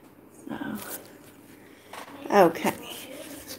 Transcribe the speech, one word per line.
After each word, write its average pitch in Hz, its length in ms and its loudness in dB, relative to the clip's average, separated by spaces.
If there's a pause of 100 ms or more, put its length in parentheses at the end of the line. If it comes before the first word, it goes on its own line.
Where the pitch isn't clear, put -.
(480)
So, - 300 -8 (1500)
okay. 190 420 8 (840)